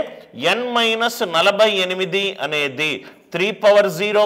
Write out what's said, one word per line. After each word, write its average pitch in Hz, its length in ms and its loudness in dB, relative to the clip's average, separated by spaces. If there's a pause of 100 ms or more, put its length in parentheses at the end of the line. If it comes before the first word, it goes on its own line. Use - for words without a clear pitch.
(540)
ఎన్ 240 120 -2 (120)
మైనస్ 226 440 -2 (160)
నలభై 196 320 4 (160)
ఎనిమిది 185 400 -2 (220)
అనేది 147 440 -2 (420)
త్రీ 180 160 -2 (160)
పవర్ 202 340 6
జీరో 208 260 2